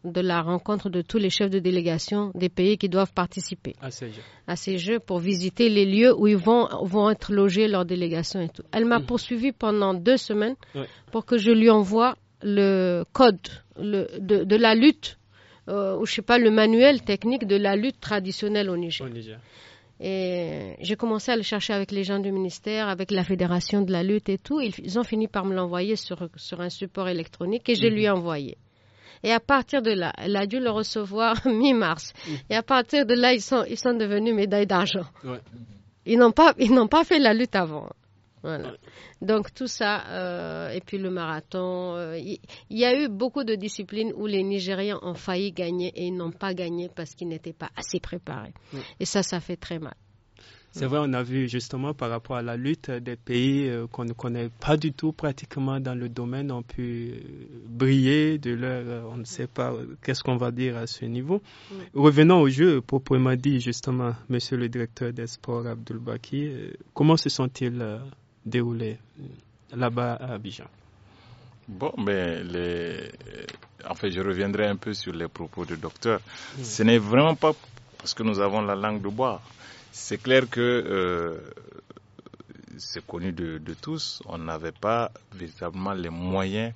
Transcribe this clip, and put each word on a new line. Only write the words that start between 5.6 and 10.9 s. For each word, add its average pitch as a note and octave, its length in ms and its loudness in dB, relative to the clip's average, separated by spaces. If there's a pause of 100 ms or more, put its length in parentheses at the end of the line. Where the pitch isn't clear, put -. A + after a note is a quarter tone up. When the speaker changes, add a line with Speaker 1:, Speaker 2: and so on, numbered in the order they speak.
Speaker 1:
les G3+ 180 6
lieux A3 320 8
où G#3 80 4
ils G#3 100 6
vont, A3 300 4 (180)
vont G3+ 260 4
être G3+ 220 -2
logés, G3+ 360 4
leurs F#3+ 160 2
délégations E3+ 560 -2
et E3 80 -2
tout. - 240 -14
Elle A3 120 2
m'a A#3 140 4
Speaker 2:
Mhm. C3 80 -2
Speaker 1:
poursuivi A#3+ 460 -2
pendant G#3 420 2
deux F#3+ 220 4
semaines G#3+ 400 -2 (180)
Speaker 2:
Ouais. C#3 140 -6 (240)